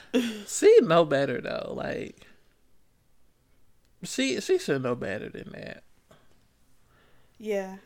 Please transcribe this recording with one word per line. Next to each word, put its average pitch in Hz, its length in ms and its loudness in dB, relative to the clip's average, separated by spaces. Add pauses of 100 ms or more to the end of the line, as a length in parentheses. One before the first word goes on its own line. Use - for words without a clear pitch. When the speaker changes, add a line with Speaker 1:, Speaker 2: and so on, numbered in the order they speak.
(120)
Speaker 1:
<laughs> 226 340 -4
Speaker 2:
She 427 340 8
know 170 240 6
better 139 360 -2
though. - 360 -6
Like, - 500 -8 (1800)
she, 262 380 -2
she 359 180 0
should 139 240 -2
know 123 120 -2
better 107 340 -8
than - 240 -14
that. - 300 -14 (1600)
Speaker 1:
Yeah, 196 480 -4